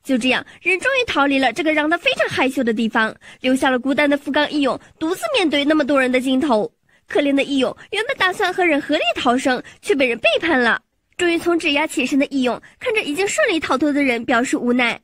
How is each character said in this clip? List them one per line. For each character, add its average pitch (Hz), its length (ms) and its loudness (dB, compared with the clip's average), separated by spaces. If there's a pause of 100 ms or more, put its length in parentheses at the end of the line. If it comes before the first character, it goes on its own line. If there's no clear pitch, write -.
就 262 160 0
这 233 120 0
样， 233 160 0 (160)
忍 359 180 0
终 494 100 -2 (100)
于 494 60 0
逃 285 200 0
离 277 120 2
了 262 140 2
这 226 100 -6
个 311 120 2
让 302 160 0
他 339 80 2
非 508 160 0
常 587 160 0
害 269 200 0
羞 262 140 -2
的 226 100 0
地 226 140 -2
方， 220 260 0 (280)
留 254 120 2
下 269 160 2
了 254 80 2
孤 262 160 -2
单 294 160 2
的 285 80 2
富 285 140 -8
冈 294 180 0
义 294 120 -2
勇 247 180 -2 (180)
独 320 160 -4
自 - 80 -6 (140)
面 381 140 2
对 285 160 0
那 311 100 2
么 302 100 2
多 269 160 2
人 254 80 2
的 254 120 2
镜 262 180 0
头。 220 320 0 (360)
可 - 140 0
怜 285 120 2
的 277 100 2
义 277 140 -2
勇 247 180 0 (160)
原 403 140 -2
本 539 120 -4
打 370 140 2
算 359 220 -2
和 370 120 0
忍 302 140 2
合 294 160 -2
力 349 80 -2 (100)
逃 254 240 0
生， 262 240 0 (200)
却 - 120 -2
被 269 140 2
人 226 120 -2
背 622 100 2 (100)
叛 330 180 0
了。 233 240 2 (340)
终 349 160 0
于 339 60 0
从 339 200 0
指 330 160 0
压 294 120 0
起 294 220 -4
身 285 100 0
的 269 80 2
义 269 160 -4
勇 240 180 -2 (200)
看 494 140 -4
着 427 100 -2
已 285 100 -6
经 370 140 0
顺 587 200 0
利 349 120 0
逃 285 180 -2
脱 294 160 0
的 285 100 0
人 240 220 0
表 240 180 2
示 214 140 -2
无 240 160 0
奈。 240 300 0